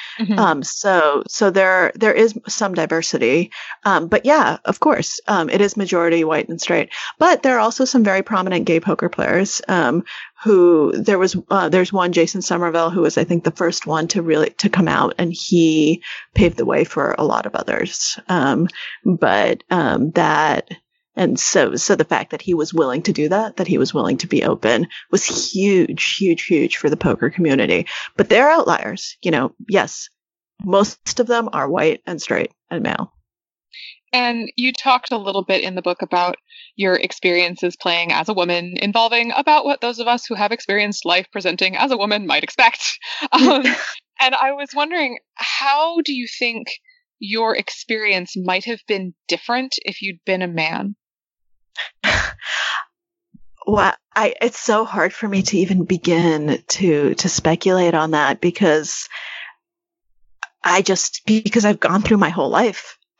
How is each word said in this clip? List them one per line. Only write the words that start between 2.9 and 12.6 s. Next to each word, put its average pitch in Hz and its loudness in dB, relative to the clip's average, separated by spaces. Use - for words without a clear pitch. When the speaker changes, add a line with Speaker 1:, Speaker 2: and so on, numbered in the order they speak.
Speaker 2:
Um, 170 0
but 214 0
yeah, 247 2
of - -4
course, - 0
um, 175 0
it 190 2
is 202 0
majority 170 2
white 156 0
and 170 -8
straight. - 0
But 330 4
there 262 2
are 226 2
also 247 0
some 247 4
very 190 2
prominent 185 -2
gay 165 2
poker 175 -2
players, - 0
um, 165 0
who 175 6
there 202 0
was, 185 0
uh, 180 0
there's 185 2
one, 180 0
Jason 170 0
Somerville, 170 0